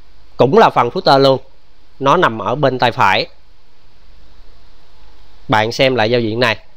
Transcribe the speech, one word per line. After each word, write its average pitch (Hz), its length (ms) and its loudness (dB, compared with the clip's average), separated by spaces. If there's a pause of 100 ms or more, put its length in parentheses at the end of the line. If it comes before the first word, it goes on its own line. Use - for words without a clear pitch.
(360)
cũng 135 220 4
là 175 120 8
phần 120 180 2
footer 135 300 4
luôn, 135 220 4 (600)
nó 139 160 4
nằm 131 220 2
ở 104 160 -2
bên 135 240 2
tay 120 140 2
phải. 110 340 4 (2250)
Bạn 107 240 2
xem 131 220 2
lại 113 160 2
giao 123 100 4
diện 113 200 0
này, 113 160 2 (200)